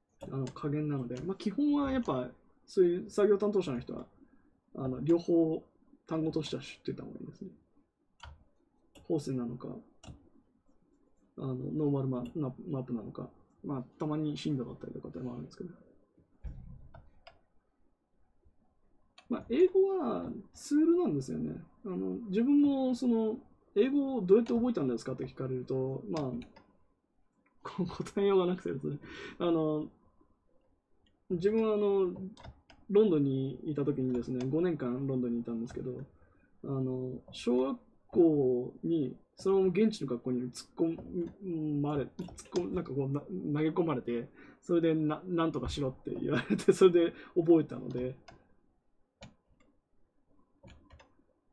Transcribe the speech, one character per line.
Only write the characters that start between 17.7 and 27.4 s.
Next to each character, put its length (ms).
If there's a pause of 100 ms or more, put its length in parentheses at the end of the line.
ま 100
あ、 100
英 180
語 320
は 260 (280)
ツ 220
ー 40
ル 180
な 100
ん 60
で 80
す 100
よ 60
ね。 180 (300)
あ 40
の、 280 (120)
自 120
分 200
も 340
そ 120
の、 300 (380)
「英 140
語 280
を 40
ど 140
う 40
や 40
っ 20
て 80
覚 180
え 20
た 80
ん 80
で 80
す 80
か？」 80
っ 20
て 100
聞 80
か 140
れ 80
る 80
と、 460
ま 100
あ、 120 (1300)